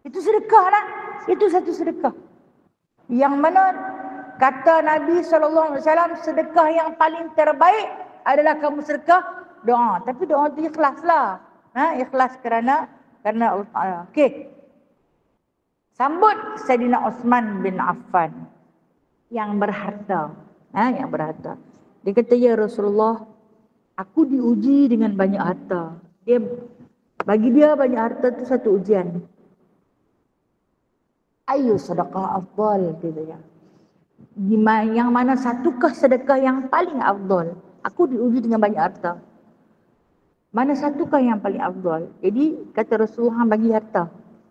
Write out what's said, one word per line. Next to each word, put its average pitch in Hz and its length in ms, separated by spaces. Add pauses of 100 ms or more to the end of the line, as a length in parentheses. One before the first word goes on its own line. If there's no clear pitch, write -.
Itu 285 240
sedekah 427 480
lah. 415 120 (440)
Itu 370 240
satu 349 240
sedekah. 311 400 (960)
Yang 277 240
mana 330 260 (800)
kata 311 400
Nabi 311 400
sallallahu 311 560
alaihi - 80
wasallam, 330 280 (120)
sedekah 320 480
yang 320 240
paling 320 400
terbaik 320 560 (320)
adalah 294 320
kamu 294 240
sedekah 302 400 (400)
doa. 226 480
Tapi 262 160
doa 294 320
tu 311 80
ikhlas 311 400
lah. 269 320 (400)
Ha, 294 240
ikhlas 254 400
kerana, 240 480 (320)
kerana 220 320
Allah 202 160
Ta'ala. 180 300 (100)
Okey. - 400 (1400)
Sambut 349 720
Sayyidina 247 400
Osman 220 560
bin 185 160
Affan 170 560 (960)
yang 208 300
berharta. 202 720 (400)
Ha, 226 220
yang 180 160
berharta. 156 480 (480)
Dia 196 80
kata, 233 240
"Ya 240 160
Rasulullah, 214 720 (720)
aku 294 260
diuji 254 640
dengan 220 300
banyak 196 240
harta." 170 560 (260)
Dia, 240 140 (880)
bagi 214 260
dia 302 240
banyak 254 240
harta 240 320
tu 247 160
satu 226 320
ujian. 180 400 (2250)
"Ayu 254 320
sedekah 185 640
afdal?" 190 640
Dia 165 80
tanya. 160 260 (960)
"Di 208 240
ma-, 220 300
yang 240 260
mana 247 240
satukah 254 560
sedekah 262 480
yang 262 320
paling 320 320
afdal? 190 480 (320)
Aku 339 240
diuji 240 400
dengan 220 160
banyak 208 160
harta. 175 400 (1300)
Mana 262 240
satukah 294 400
yang 233 240
paling 196 160
afdal?" 180 480 (160)
Jadi 262 480
kata 220 320
Rasulullah, 233 460
"Bagi 220 260
harta." 214 320 (440)